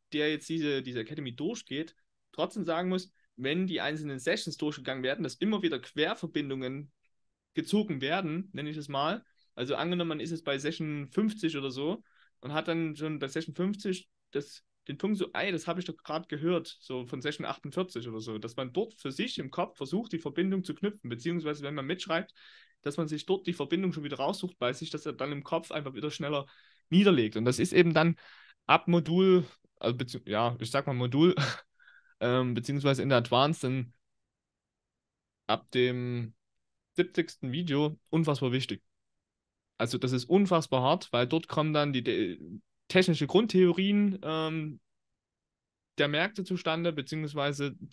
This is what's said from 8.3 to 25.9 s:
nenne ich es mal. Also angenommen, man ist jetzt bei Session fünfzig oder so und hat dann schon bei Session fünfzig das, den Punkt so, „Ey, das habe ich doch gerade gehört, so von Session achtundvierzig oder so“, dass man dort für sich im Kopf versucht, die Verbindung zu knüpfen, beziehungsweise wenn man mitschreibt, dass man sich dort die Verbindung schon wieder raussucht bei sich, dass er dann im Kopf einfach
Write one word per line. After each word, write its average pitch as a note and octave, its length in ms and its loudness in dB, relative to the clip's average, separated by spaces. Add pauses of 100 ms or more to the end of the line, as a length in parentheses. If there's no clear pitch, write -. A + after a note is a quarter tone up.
nenne D3 160 -8
ich D#3 80 -8
es C#3+ 120 -10
mal. D3+ 340 -2 (320)
Also B2+ 200 -2
angenommen, E3+ 340 0
man D#3 100 -4
ist D#3 120 -6
jetzt D#3+ 120 -6
bei C#3 140 0
Session D3 520 -4
fünfzig G3+ 480 0
oder C3+ 140 -4
so C#3+ 320 -4 (380)
und C3+ 120 -8
hat D#3+ 140 -2
dann E3 280 -2
schon D3+ 240 -6
bei C#3 80 -4
Session D#3 280 -6
fünfzig F#3+ 540 -4 (220)
das, - 320 -8 (260)
den C#3+ 80 -8
Punkt G3+ 200 0
so, - 160 -2
„Ey, G3 200 -2
das D#3+ 140 -4
habe F3 120 -2
ich F3+ 60 -8
doch E3 100 -8
gerade D#3+ 320 -6
gehört, D#3+ 540 -2
so B2+ 260 -8
von C3 140 -8
Session C#3 240 -4
achtundvierzig D3 640 -6
oder A2 100 -8
so“, A2 180 -8
dass A2+ 200 -10
man B2+ 160 -6
dort A3 220 -2
für - 160 -8
sich A3+ 280 -4
im C3+ 120 -10
Kopf - 260 -4
versucht, F#3+ 340 -4
die E3 80 -4
Verbindung F#3 460 -2
zu D3+ 100 -8
knüpfen, G#3 340 -6
beziehungsweise D3+ 540 -4
wenn C#3+ 120 -6
man C#3 100 -6
mitschreibt, E3+ 480 -4 (480)
dass D3 160 -4
man E3 100 -2
sich D3+ 180 -6
dort F#3+ 220 0
die F3 60 -2
Verbindung E3+ 400 0
schon D3+ 100 -8
wieder C#3+ 140 -6
raussucht F3+ 420 -2
bei B2 140 2
sich, - 180 -10
dass D3+ 140 -8
er D3+ 80 -4
dann C3 180 -4
im C#3+ 120 -6
Kopf E3+ 280 -4
einfach C#3 240 -6